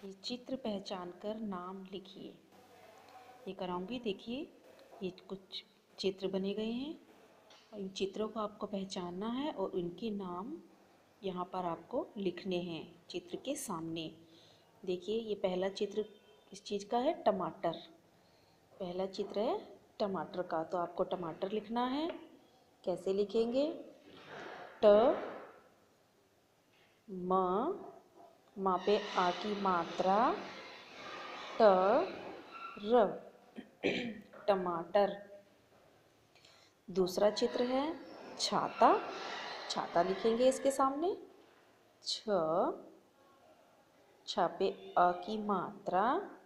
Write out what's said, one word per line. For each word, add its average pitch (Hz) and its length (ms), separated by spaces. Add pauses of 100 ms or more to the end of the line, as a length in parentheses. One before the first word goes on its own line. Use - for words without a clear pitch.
ये 196 60 (120)
चित्र 247 320
पहचान 196 560 (100)
कर 214 180
नाम 190 520
लिखिए, - 400 (1160)
ये 190 60
कराऊंगी। 185 460
देखिए, 240 480 (560)
ये 185 60 (180)
कुछ - 360 (340)
चित्र 190 300
बने 190 260
गए 220 180
हैं 269 240 (760)
और 214 60
इन 190 100
चित्रों 196 380
को 220 120
आपको 208 280
पहचानना 190 640
है 277 200
और 190 200
उनके 175 400
नाम 196 420 (720)
यहाँ 180 220
पर 180 200
आपको 202 400 (120)
लिखने 180 440
हैं 170 200 (280)
चित्र - 360
के 277 100
सामने। 165 560 (720)
देखिए, 185 360
ये 214 160
पहला 185 340
चित्र 208 360 (440)
किस - 140
चीज़ 202 220
का 240 120
है? 285 160 (100)
टमाटर। 175 540 (1000)
पहला 185 260
चित्र 196 340
है 311 200 (400)
टमाटर 185 420
का, 170 220
तो 180 140
आपको 175 260
टमाटर 180 480
लिखना 220 340
है। 294 440 (540)
कैसे 185 300
लिखेंगे? 226 520 (1160)
ट, - 20 (2250)
म, 180 260 (1200)
माँ 190 280
पे 208 120 (200)
आ 180 140
की 202 300
मात्रा, 185 560 (1400)
त, 220 60 (1160)
र, 226 200 (840)
<clears throat> 233 600
टमाटर। 185 680 (1700)
दूसरा 185 440
चित्र 240 320
है 262 200 (560)
छाता, 202 540 (760)
छाता - 320
लिखेंगे 226 460
इसके 262 240
सामने, 285 440 (880)
छ, - 360 (1900)
छ 175 220 (100)
पे 190 100 (280)
अ 180 140 (140)
की 214 200
मात्रा 185 600 (380)